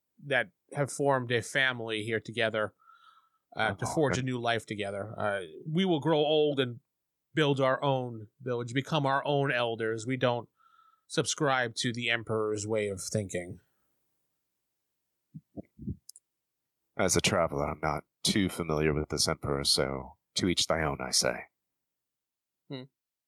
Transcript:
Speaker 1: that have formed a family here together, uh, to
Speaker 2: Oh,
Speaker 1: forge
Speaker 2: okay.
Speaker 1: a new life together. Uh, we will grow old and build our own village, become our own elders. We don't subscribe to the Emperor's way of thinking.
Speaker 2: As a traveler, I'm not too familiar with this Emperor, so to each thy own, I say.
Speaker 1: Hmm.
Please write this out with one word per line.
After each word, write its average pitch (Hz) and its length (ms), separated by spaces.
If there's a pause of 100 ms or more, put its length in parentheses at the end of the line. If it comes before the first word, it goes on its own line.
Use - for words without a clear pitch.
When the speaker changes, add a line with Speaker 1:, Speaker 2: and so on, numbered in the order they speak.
(260)
Speaker 1:
that 135 260 (220)
have 143 160
formed 131 440
a 113 80
family 117 600
here 113 180
together, 110 500 (840)
uh, 107 160
to 117 120
Speaker 2:
Oh, - 80
Speaker 1:
forge 147 200
Speaker 2:
okay. 127 80
Speaker 1:
a - 20
new 127 160
life 117 260
together. 101 520
Uh, 101 240 (280)
we 165 140
will 170 160
grow 151 200
old 151 420
and 120 180 (560)
build 143 240
our 131 240
own 123 440 (140)
village, 120 320
become 139 320
our 139 200
own 139 260
elders. 113 560
We 131 80
don't 120 320 (600)
subscribe 131 720
to 123 120
the 117 180
Emperor's 107 560
way 107 220
of 98 160
thinking. - 560 (3500)
Speaker 2:
As 92 180
a 85 60
traveler, 73 480
I'm 76 120
not 76 220 (200)
too 95 260
familiar 78 440
with 76 160
this 73 180
Emperor, 71 360
so 67 520 (200)
to 101 120
each - 200
thy 80 160
own, 71 180
I 64 100
say. - 340 (1200)
Speaker 1:
Hmm. 131 140 (440)